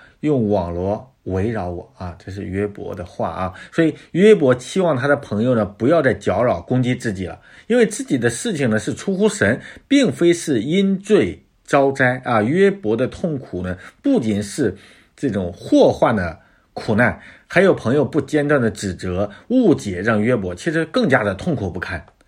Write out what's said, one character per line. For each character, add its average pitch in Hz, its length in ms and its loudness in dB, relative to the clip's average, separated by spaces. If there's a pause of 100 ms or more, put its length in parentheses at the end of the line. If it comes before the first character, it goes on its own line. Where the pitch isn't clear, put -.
(200)
用 131 300 0
网 92 200 0
罗 95 520 -6
围 95 280 -2
绕 98 200 -6
我 87 260 -12
啊， 87 260 -12
这 - 80 -14
是 98 140 -10
约 95 220 -2
伯 101 280 -12
的 98 80 -10
话 95 280 -6
啊。 92 240 -6 (180)
所 165 100 2
以 151 140 0 (140)
约 208 240 6
伯 143 200 4
期 127 240 -4
望 175 160 2
他 131 140 -2
的 143 80 4
朋 107 260 -4
友 127 120 2
呢， 110 100 2
不 98 240 -2
要 160 140 4
再 131 100 2
搅 101 320 -2
扰 98 160 0
攻 127 220 0
击 123 120 0
自 117 160 -6
己 92 140 -6
了， - 160 -12 (260)
因 233 120 2
为 226 80 6
自 262 180 -8
己 147 140 0
的 117 100 0
事 196 260 -4
情 139 140 0
呢， 110 100 2
是 139 140 -4
出 185 240 -4
乎 202 100 2
神， 117 320 0 (300)
并 277 240 4
非 170 220 2
是 147 260 -2
因 190 380 0
罪 127 440 0 (220)
遭 139 260 2
灾 127 340 0
啊。 120 180 0
约 180 280 2
伯 113 260 -2
的 120 120 0
痛 160 280 -6
苦 131 240 -10
呢， 90 160 -6 (240)
不 269 200 2
仅 107 220 0
是 117 320 -2 (420)
这 143 120 -4
种 95 240 -4
祸 226 400 4
患 135 220 2
的 87 240 -4 (360)
苦 - 200 -4
难， 104 260 2 (280)
还 180 140 2
有 185 120 6
朋 120 220 0
友 147 80 2
不 151 160 -2
间 143 260 -2
断 147 160 2
的 110 80 0
指 98 240 -6
责、 92 340 -4 (200)
误 226 260 4
解， 90 260 -4
让 107 220 0
约 120 140 2
伯 92 180 -6
其 92 160 -6
实 160 160 -2
更 220 220 -2
加 123 160 2
的 101 100 0
痛 139 220 -4
苦 101 120 -4
不 87 120 -8
堪。 - 240 -10 (240)